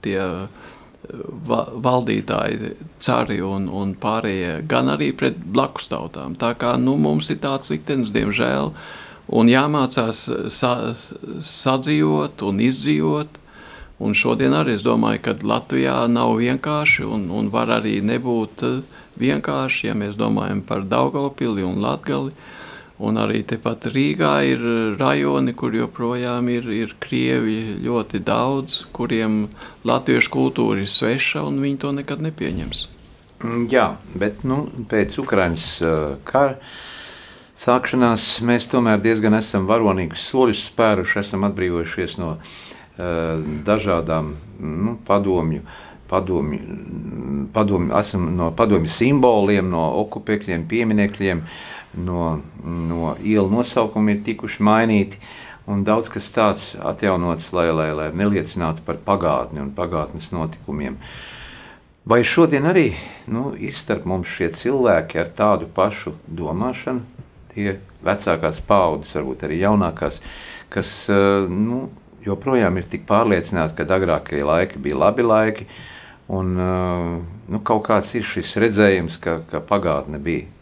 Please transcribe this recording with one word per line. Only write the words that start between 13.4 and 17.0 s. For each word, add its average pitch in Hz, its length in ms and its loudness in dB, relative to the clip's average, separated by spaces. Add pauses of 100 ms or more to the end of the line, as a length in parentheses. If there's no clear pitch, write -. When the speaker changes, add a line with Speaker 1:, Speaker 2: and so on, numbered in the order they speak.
Speaker 1:
Un 107 160 0
šodien 123 320 2
arī 143 240 2
es 101 80 -2
domāju, 113 400 2
ka 107 140 0 (100)
Latvijā 127 640 0
nav 120 300 4
vienkārši 151 680 0